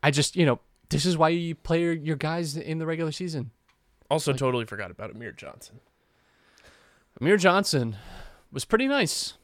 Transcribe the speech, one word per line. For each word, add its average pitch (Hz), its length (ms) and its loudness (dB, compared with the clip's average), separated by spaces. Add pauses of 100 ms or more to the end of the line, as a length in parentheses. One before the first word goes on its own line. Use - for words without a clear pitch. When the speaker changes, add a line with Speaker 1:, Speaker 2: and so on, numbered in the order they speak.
Speaker 1:
I 147 80 4
just, 143 260 0
you 170 100 6
know, 120 120 4 (300)
this 143 160 -2
is 175 140 2
why 160 100 6
you 170 260 0
play 165 280 0
your, 170 100 0
your 156 240 -4
guys 156 400 -4
in 160 220 -6
the 160 80 -4
regular 160 260 -4
season. 156 380 -6 (580)
Speaker 2:
Also, 147 220 2
Speaker 1:
Like, 131 80 2
Speaker 2:
totally 127 260 2
forgot 101 280 -10
about - 180 -12
Amir 113 220 -14
Johnson. - 480 -18 (1400)
Speaker 1:
Amir 175 160 4
Johnson 175 600 4 (560)
was 135 120 -6
pretty 233 220 2
nice. 269 580 -2